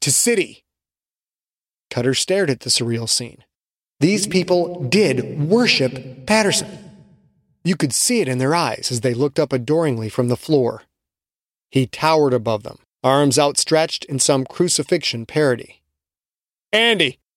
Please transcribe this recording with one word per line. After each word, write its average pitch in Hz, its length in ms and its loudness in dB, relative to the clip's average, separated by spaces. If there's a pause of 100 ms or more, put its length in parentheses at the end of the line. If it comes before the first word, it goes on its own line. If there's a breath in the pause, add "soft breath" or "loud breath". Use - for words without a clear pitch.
to 139 100 0
city." 208 500 0 (1300)
Cutter 127 240 0
stared 185 360 0
at 123 100 -2
the 123 100 -6
surreal 117 380 -2
scene. - 340 -6 (560)
These 196 300 2
people 175 560 0
did 143 640 0
worship 185 800 0
Patterson. 208 520 0 (840)
You 175 120 0
could 139 180 -2
see 240 260 0
it 143 80 0
in 127 100 -2
their 135 160 2
eyes 147 380 -2
as 117 80 -4
they 123 140 0
looked 139 260 0
up 147 120 0
adoringly 127 560 0
from 123 200 -2
the 120 80 0
floor. 123 480 0 (880)
He 131 180 0
towered 156 460 2
above 110 280 -2
them, - 160 -16 (260)
arms 139 320 4
outstretched 156 680 0
in 135 160 -6
some 135 240 2
crucifixion 151 840 -2
parody. 135 560 -2 (880)
"Andy, 214 460 2 (180)